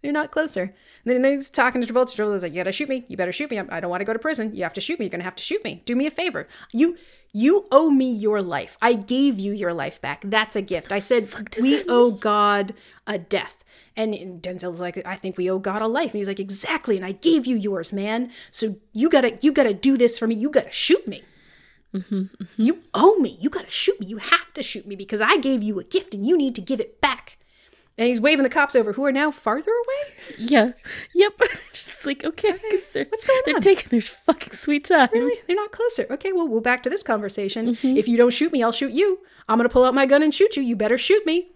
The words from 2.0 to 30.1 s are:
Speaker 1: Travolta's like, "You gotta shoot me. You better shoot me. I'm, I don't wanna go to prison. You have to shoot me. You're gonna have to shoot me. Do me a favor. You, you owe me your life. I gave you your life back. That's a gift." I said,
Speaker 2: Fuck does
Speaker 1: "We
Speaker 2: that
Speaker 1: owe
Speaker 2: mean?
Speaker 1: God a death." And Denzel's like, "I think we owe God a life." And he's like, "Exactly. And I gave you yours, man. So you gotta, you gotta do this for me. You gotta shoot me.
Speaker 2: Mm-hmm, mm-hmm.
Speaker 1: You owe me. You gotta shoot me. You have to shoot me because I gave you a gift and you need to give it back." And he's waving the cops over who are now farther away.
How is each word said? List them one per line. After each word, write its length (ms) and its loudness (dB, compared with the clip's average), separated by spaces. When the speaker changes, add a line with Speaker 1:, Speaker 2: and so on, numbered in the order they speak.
Speaker 1:
Travolta's 280 -2
like, 100 -8
"You 80 -6
gotta 120 -4
shoot 160 -6
me. 200 -4
You 80 -12
better 160 -4
shoot 180 -6
me. 60 -6
I'm, 140 -8
I 100 -8
don't 100 -6
wanna 140 -4
go 80 -4
to 60 -4
prison. 360 -4
You 100 -8
have 100 -8
to 60 -6
shoot 180 -6
me. 80 -4
You're 40 -6
gonna 140 -8
have 120 -10
to 60 -12
shoot 220 -4
me. 220 -10
Do 100 -2
me 100 0
a 40 -2
favor. 360 -6
You, 240 2
you 400 2
owe 180 6
me 220 2
your 300 0
life. 400 -6
I 100 4
gave 460 0
you 140 -4
your 200 -4
life 280 -6
back. 240 -10
That's 300 0
a 80 -2
gift." 300 -6
I 60 -2
said, 300 0
Speaker 2:
Fuck 220 -14
does 120 -4
Speaker 1:
"We 140 4
Speaker 2:
that 120 -2
Speaker 1:
owe 220 6
Speaker 2:
mean? 100 -8
Speaker 1:
God 540 0
a 120 -6
death." 460 -6
And 460 -6
Denzel's 380 -8
like, 260 -8
"I 100 -8
think 220 -8
we 120 0
owe 80 0
God 240 -4
a 60 -2
life." 240 -2
And 60 -6
he's 100 -4
like, 120 -6
"Exactly. 560 -4
And 100 -6
I 60 -8
gave 340 2
you 100 0
yours, 360 -4
man. 380 -4
So 260 -4
you 160 2
gotta, 320 4
you 120 4
gotta 220 4
do 220 2
this 220 4
for 80 -2
me. 80 2
You 160 -2
gotta 220 2
shoot 360 0
me. 140 -12
Speaker 2:
Mm-hmm, 220 -6
mm-hmm. 460 -6
Speaker 1:
You 200 2
owe 280 6
me. 200 -2
You 80 -2
gotta 220 -8
shoot 300 0
me. 60 -8
You 120 -12
have 340 0
to 100 -10
shoot 240 -10
me 100 -12
because 260 -6
I 160 4
gave 240 0
you 160 -2
a 60 -10
gift 280 -4
and 140 -6
you 100 4
need 200 0
to 40 -8
give 200 -4
it 200 -8
back." 380 -4
And 100 0
he's 120 0
waving 220 4
the 80 2
cops 260 2
over 160 2
who 140 -2
are 60 2
now 180 0
farther 400 -4
away. 440 -4